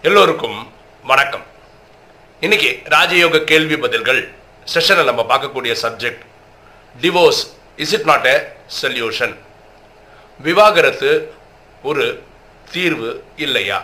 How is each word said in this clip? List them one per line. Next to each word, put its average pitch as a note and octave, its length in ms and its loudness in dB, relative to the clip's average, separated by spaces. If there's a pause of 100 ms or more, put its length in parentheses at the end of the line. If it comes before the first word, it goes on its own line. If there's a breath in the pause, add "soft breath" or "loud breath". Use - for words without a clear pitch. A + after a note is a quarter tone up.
எல்லோருக்கும் D#3 520 2 (440)
வணக்கம். C3 380 0 (1000)
இன்னைக்கு E3+ 280 0 (200)
ராஜயோக E3+ 500 4 (100)
கேள்வி D#3 280 2
பதில்கள் A2+ 420 0 (540)
செஷன்ல E3+ 340 2
நம்ம A#2 220 0
பார்க்கக்கூடிய C3 520 -2
சப்ஜெக்ட், A2+ 400 -6 (720 soft breath)
divorce, E3 460 2 (360)
is D3+ 180 -6
it D3+ 140 -4
not B2+ 240 2
a - 20 4 (460)
solution? A#2+ 500 -4 (1080 soft breath)
விவாகரத்து E3 680 2 (760)
ஒரு C3+ 220 -2 (680)
தீர்வு D3 400 -4 (340)
இல்லையா? G2+ 380 -2